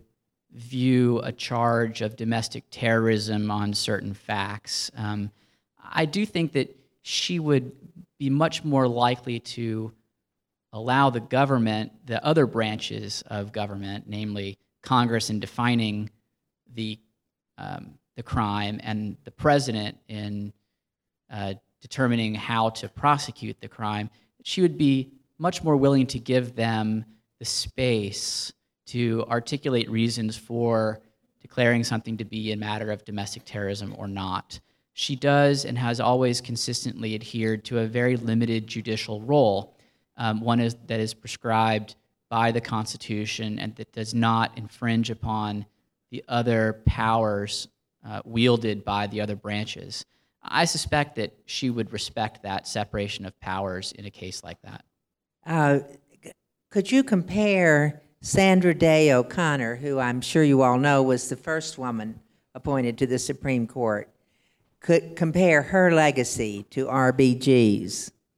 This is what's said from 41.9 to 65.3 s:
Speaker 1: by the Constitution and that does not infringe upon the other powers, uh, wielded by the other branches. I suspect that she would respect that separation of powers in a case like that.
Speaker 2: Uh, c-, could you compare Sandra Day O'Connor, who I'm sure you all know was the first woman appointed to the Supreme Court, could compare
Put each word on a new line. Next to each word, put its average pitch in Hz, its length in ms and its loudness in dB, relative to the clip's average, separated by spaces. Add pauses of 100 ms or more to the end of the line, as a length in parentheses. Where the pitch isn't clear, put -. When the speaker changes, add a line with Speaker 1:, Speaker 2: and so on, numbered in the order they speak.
Speaker 1:
by 117 220 2
the 113 100 0
Constitution 107 960 -6
and 110 160 -8
that - 160 -14
does 113 240 -8
not 113 420 2
infringe 117 540 -2
upon 107 560 -6 (420)
the 123 180 -14
other 113 600 0
powers, 110 800 0 (360)
uh, 107 220 -10
wielded 113 580 2
by 104 220 -2
the 104 160 -6
other 104 140 -4
branches. 104 680 -8 (440)
I 165 180 2
suspect 147 500 -2
that 107 180 -6 (140)
she - 240 -4
would 117 200 -4
respect 107 520 -6
that 98 240 -6
separation 101 580 -6
of - 140 -16
powers 95 540 -8
in 101 120 -16
a 101 60 -16
case - 320 -14
like 87 180 -16
that. - 240 -20 (580)
Speaker 2:
Uh, 147 360 2 (440)
c-, - 80 -18 (380)
could 202 220 -2
you 269 120 6
compare 180 1000 4 (180)
Sandra 185 540 6
Day 156 360 6
O'Connor, 123 680 2
who 139 200 -4
I'm 123 240 0
sure 160 220 4
you 139 180 6
all 123 160 6
know 139 240 4
was 127 280 2
the 131 60 -6
first 160 440 -8
woman 113 400 -8 (340)
appointed 127 460 -2
to 131 80 2
the 123 100 0
Supreme 127 480 -2
Court, 110 420 -2 (720)
could 165 340 2
compare 165 480 4